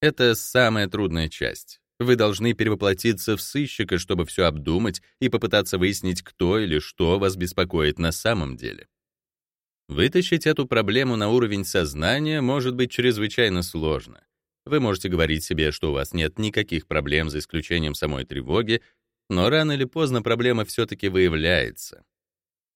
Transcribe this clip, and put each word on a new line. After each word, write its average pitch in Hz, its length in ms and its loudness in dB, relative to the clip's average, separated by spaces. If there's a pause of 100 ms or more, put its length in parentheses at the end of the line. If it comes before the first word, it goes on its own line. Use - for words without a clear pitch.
Это 127 320 4
самая 110 540 2
трудная 85 420 0
часть. - 520 -8 (180)
Вы 123 160 4
должны 107 380 2
перевоплотиться 104 840 0
в - 40 -10
сыщика, 113 580 -4
чтобы 90 260 -2
всё - 220 0
обдумать 82 540 -2 (200)
и 131 80 0
попытаться 104 480 0
выяснить, 92 460 0
кто 95 360 0
или 85 200 0
что 87 400 0
вас 95 180 0
беспокоит 87 600 0
на 82 120 0
самом 80 460 -2
деле. 53 300 -12 (1000)
Вытащить 165 600 0
эту 151 180 0
проблему 120 500 0
на 104 140 0
уровень 107 340 2
сознания 95 800 0
может 127 340 -2
быть 123 160 0
чрезвычайно 110 680 2
сложно. 78 640 -4 (400)
Вы 147 140 0
можете 101 300 0
говорить 82 340 2
себе, 78 280 0
что 76 200 -2
у - 20 -2
вас 69 180 -4
нет 80 280 -2
никаких 107 480 -4
проблем 76 420 0
за 73 80 -6
исключением 78 560 -4
самой 71 320 -4
тревоги, 80 560 -2 (480)
но 92 200 2
рано 156 240 2
или 135 120 0
поздно 127 380 0
проблема 117 420 2
всё-таки - 420 -4
выявляется. 82 960 0 (720)